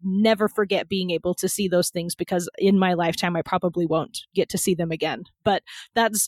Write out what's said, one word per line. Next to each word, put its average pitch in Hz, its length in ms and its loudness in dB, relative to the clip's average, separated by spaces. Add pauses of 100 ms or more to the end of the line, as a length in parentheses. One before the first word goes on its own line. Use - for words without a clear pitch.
never 208 460 2
forget 196 400 -2
being 185 220 -2
able 175 240 -2
to 185 120 -4
see 190 220 -2
those 175 200 2
things 175 260 -6
because 175 420 -2
in 196 200 4
my 185 180 4
lifetime, 175 420 0
I 165 60 -2
probably 175 440 -2
won't 160 320 -2 (160)
get 185 140 2
to 196 80 -4
see 185 180 2
them 165 160 -4
again. 156 320 -4 (220)
But 196 180 2 (320)
that's, 220 320 2